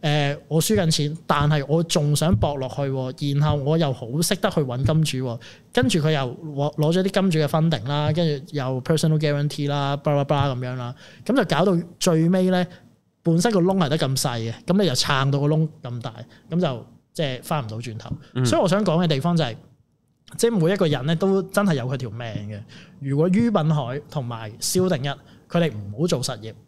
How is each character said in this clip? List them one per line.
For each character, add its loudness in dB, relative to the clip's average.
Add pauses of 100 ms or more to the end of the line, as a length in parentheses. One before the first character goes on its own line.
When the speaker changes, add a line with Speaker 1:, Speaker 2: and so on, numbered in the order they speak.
Speaker 1:
誒， 0 (100)
我 2
輸 2
緊 2
錢， -2
但 2
係 2
我 2
仲 0
想 2
搏 0
落 -4
去 -6
喎， -2
然 2
後 2
我 0
又 2
好 -8 (160)
識 0
得 -2
去 0
搵 -2
金 4 (180)
主 -4
喎， -6 (340)
跟 2
住 2
佢 2
又 0
攞， -4
攞 2
咗 2
啲 0
金 2
主 2
嘅 2
funding 0
啦， 0
跟 2 (120)
住 -12
又 -4
personal 2
guarantee 0
啦， 0
blah 0
blah 2
blah 2
噉 -6
樣 -6
啦， -8 (300)
噉 0
就 2
搞 2
到 2 (220)
最 4
尾 2
咧， 2 (560)
本 2
身 2
個 4
窿 4
係 2
得 0
咁 0
細 -2
嘅， -6 (120)
噉 4
你 4
就 0
撐 2
到 0
個 0
窿 2 (140)
咁 -8
大， -12 (360)
噉 -2
就 -2 (260)
即 -4
係 -4
返 -4
唔 -8
到 -10
轉 -10
頭。 -14 (240)
Speaker 2:
嗯。 0
Speaker 1:
所 2
以 2
我 2
想 2
講 2
嘅 2
地 2
方 0
就 2
係， -4 (800)
即 2
係 0
每 4
一 2
個 2
人 -2
咧 2
都 2
真 0
係 2
有 -4
佢 -4
條 -6
命 -12 (280)
嘅。 -12 (400)
如 -2
果 2
于 2
品 2
海 -2 (100)
同 -6
埋 -8
蕭 0
定 -2
一， -2 (420)
佢 0
哋 0
唔 -6
好 0
做 0
實 -6
業 -14 (160)